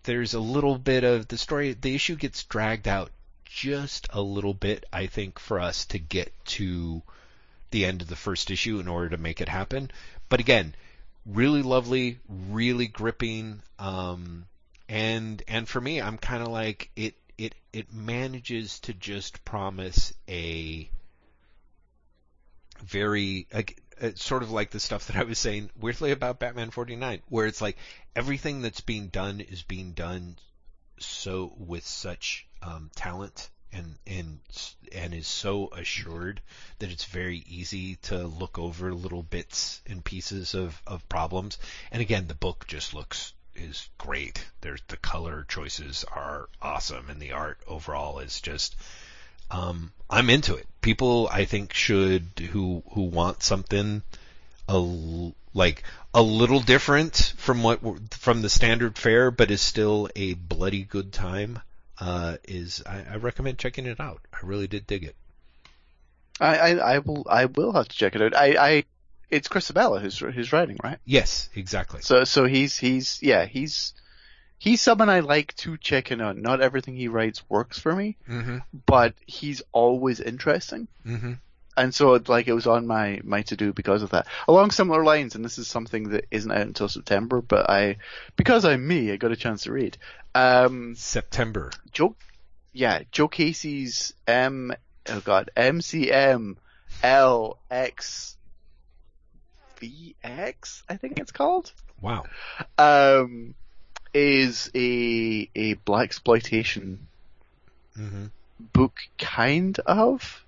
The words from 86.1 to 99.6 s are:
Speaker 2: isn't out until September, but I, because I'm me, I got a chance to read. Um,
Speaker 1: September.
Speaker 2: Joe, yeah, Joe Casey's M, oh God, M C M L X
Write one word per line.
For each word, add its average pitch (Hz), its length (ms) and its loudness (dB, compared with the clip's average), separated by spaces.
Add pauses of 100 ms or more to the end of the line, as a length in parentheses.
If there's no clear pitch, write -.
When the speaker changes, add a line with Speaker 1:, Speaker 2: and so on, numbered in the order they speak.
Speaker 2:
isn't 107 220 -4
out 101 120 2
until 101 260 -4
September, 117 520 0
but 104 300 4
I, 101 280 2 (360)
because 226 300 6
I'm 131 240 6
me, 127 240 2
I 101 40 -2
got 113 140 2
a 117 60 0
chance 110 260 -4
to 110 100 -6
read. 123 240 -2 (380)
Um, 127 640 6
Speaker 1:
September. 110 720 -4 (220)
Speaker 2:
Joe, 185 240 2 (560)
yeah, 113 300 2 (100)
Joe 151 160 4
Casey's 147 840 -2 (140)
M, 127 480 2 (340)
oh 104 120 -4
God, 98 360 4
M 135 240 4
C 160 300 -2
M 127 480 4 (420)
L 127 580 6 (120)
X - 680 -6 (1400)